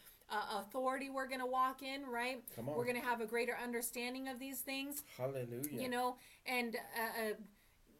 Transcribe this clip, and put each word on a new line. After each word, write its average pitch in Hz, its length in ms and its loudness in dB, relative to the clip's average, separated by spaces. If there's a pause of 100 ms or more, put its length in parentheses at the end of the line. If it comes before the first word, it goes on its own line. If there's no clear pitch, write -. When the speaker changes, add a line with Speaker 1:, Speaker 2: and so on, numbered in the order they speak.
(320)
Speaker 1:
uh, 208 300 0
authority 269 500 0
we're 262 160 0
gonna 254 180 0
walk 262 380 4
in, 269 240 -2
right? 240 360 0 (120)
Speaker 2:
Come 254 140 -2
on. 294 60 0
Speaker 1:
We're 240 120 2
gonna 240 140 2
have 240 200 2
a 220 60 0
greater 233 360 2
understanding 247 680 -2
of 247 100 -6
these 269 220 -4
things. 277 420 -2 (120)
Speaker 2:
Hallelujah. 131 640 -2
Speaker 1:
You 254 100 0
know, 247 260 2 (320)
and, 240 280 0
uh, 220 540 0
uh, 208 40 0 (680)